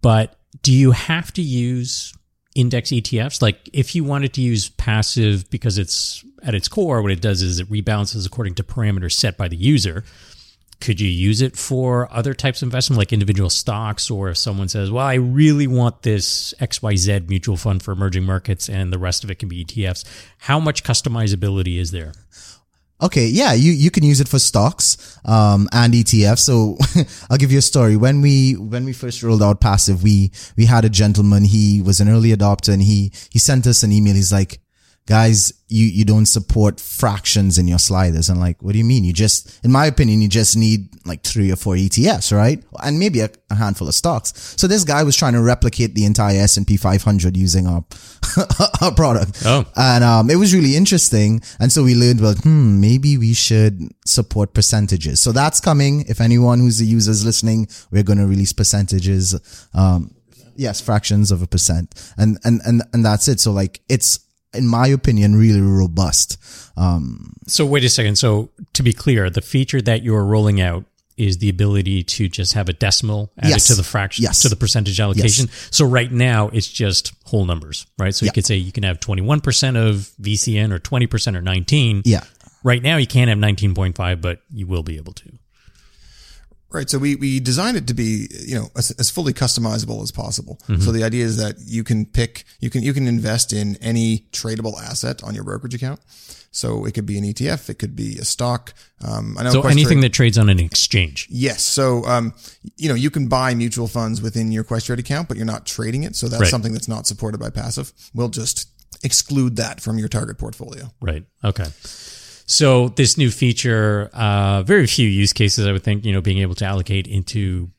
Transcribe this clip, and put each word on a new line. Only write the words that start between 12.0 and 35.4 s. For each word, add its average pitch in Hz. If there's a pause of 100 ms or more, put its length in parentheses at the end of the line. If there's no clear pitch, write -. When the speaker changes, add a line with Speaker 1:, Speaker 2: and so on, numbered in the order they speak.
Speaker 1:
other 117
types -
of 131
investment, 127
like 101
individual 98
stocks? 107
Or 98
if 85
someone 98
says, 98
"Well, 123
I 131
really 143
want 123
this -
X -
Y 104
Z 98
mutual 95
fund 95
for 104
emerging 92
markets 95
and 95
the 90
rest 90
of 98
it 90
can 101
be 87
E -
T 95
Fs," 90 (320)
how 147
much 156
customizability 98
is 85
there? 80 (880)
Speaker 2:
Okay, 143
yeah, 185
you, 139
you 156
can 170
use 147
it 135
for 139
stocks, -
um, 104
and 117
E 117
T 107
Fs. 110
So 110 (260)
<laughs> -
I'll 131
give 135
you 135
a 135
story. 110
When 135
we, 135
when 110
we 131
first 120
rolled 113
out 101
passive, 98
we, 101 (240)
we 113
had 117
a 110
gentleman, 101
he 104
was 92
an 101
early 113
adopter, 101
and 98
he, 101 (200)
he 110
sent 127
us 120
an 104
email. 104
He's 95
like, 98 (480)
"Guys, 110 (160)